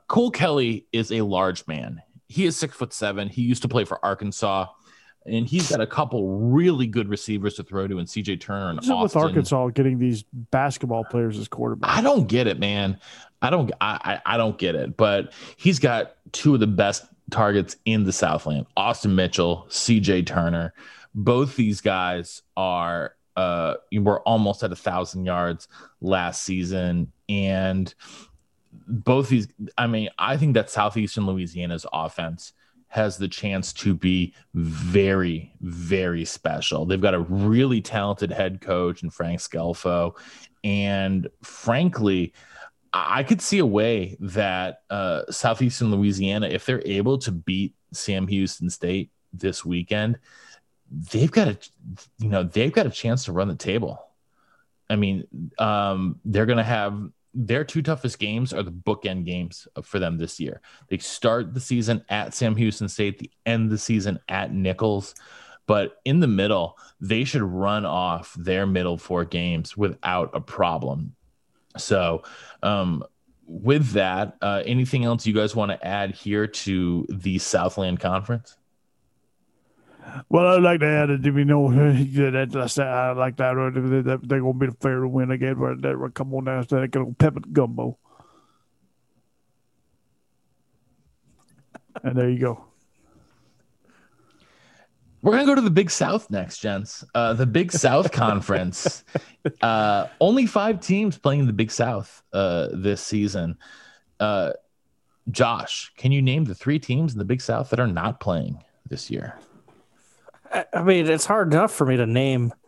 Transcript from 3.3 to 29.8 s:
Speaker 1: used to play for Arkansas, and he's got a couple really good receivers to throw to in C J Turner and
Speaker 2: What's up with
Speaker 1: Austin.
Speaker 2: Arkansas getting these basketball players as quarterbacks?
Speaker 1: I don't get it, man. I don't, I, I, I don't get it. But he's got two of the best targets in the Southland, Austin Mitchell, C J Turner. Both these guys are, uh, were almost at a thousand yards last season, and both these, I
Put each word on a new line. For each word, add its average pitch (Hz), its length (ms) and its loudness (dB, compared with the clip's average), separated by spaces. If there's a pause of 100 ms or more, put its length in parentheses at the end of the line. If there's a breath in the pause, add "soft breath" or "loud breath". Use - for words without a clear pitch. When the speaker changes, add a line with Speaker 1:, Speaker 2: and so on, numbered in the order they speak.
Speaker 1:
used 120 220 0
to 123 60 2
play 110 160 2
for - 200 -6
Arkansas, 98 640 -2 (580 soft breath)
and 113 220 -2
he's 160 220 0
got 110 100 0
a 113 80 0
couple 110 640 0
really 147 380 4
good 110 200 -2
receivers 104 480 -2
to 101 80 -8
throw 98 240 -4
to 95 120 -4
in 85 80 -6
C 107 140 -6
J 98 140 -2
Turner 98 340 -6
and 82 80 -4
Speaker 2:
What's 247 120 -4
up 254 120 2
with 190 140 0
Speaker 1:
Austin. 151 140 4
Speaker 2:
Arkansas 131 400 0
getting 131 300 2
these 120 240 0 (100)
basketball 123 720 -2
players 113 340 -2
as 107 80 -8
quarterbacks? 120 320 -4 (100)
Speaker 1:
I 220 120 2
don't 254 260 4
get 123 200 2
it, 85 120 -2
man. 101 400 0 (420 loud breath)
I 127 80 2
don't, 151 300 2
I, 101 460 -2
I, 113 100 0
I - 20 2
don't 110 200 2
get 87 180 0
it. - 220 -4
But 101 340 2 (240 loud breath)
he's 170 240 4
got 117 340 2 (200)
two 147 220 4
of 117 40 6
the 107 80 4
best 101 380 2 (260)
targets 101 540 2
in 110 180 2
the 92 100 2
Southland, 78 520 -2 (120)
Austin 101 380 0
Mitchell, 87 540 0
C 113 300 2
J 92 240 2
Turner. 85 500 -2 (420 loud breath)
Both 123 400 0
these 107 260 0
guys 90 600 -2 (120)
are, 85 600 -2 (200)
uh, 87 400 0 (180)
were 101 280 2
almost 110 420 2
at 95 80 -2
a 87 40 -8
thousand 92 500 -4
yards 87 420 -2 (320 soft breath)
last 90 440 -2
season, 90 680 -2 (160)
and 95 680 0 (960 loud breath)
both 123 420 2
these, 117 180 2 (300)
I 120 100 2